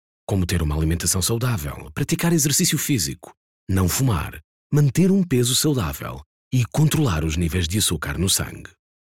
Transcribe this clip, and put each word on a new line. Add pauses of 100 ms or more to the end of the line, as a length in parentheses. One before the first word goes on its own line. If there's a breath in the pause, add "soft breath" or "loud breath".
(260)
como
ter
uma
alimentação
saudável,
praticar
exercício
físico, (360)
não
fumar, (340)
manter
um
peso
saudável (320)
e
controlar
os
níveis
de
açúcar
no
sangue. (360)